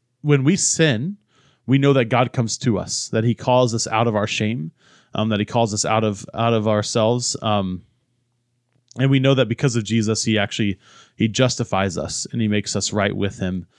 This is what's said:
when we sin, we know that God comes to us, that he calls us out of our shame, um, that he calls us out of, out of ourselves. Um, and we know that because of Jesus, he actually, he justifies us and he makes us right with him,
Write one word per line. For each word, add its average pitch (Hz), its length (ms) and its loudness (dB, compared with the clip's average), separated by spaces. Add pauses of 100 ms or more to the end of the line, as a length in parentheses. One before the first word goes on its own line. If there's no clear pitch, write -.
(220)
when 143 220 4
we 170 120 4
sin, 160 640 0 (480)
we 135 120 4
know 139 160 4
that 127 120 2
God 120 280 2
comes 117 260 -2
to 107 200 0
us, - 300 -8
that 110 140 0
he 117 120 2
calls 127 380 2
us 113 140 -4
out 113 200 0
of 107 80 0
our 104 120 0
shame, 123 440 -4 (420)
um, 110 160 -2
that 104 100 0
he 104 60 0
calls 117 280 0
us 107 120 -2
out 110 180 2
of, 104 300 -2
out 117 200 0
of 107 140 0
ourselves. 113 760 0
Um, 95 420 -2 (1160)
and 135 120 2
we 135 80 4
know 135 160 4
that 127 120 2
because 120 280 0
of 113 80 0
Jesus, 107 400 0
he 107 140 0
actually, 101 420 -2 (360)
he 113 120 0
justifies 98 680 0
us - 340 -6
and 120 100 -4
he 110 60 0
makes 104 280 -2
us - 160 -4
right 101 240 0
with 98 240 -4
him, 92 260 -4 (140)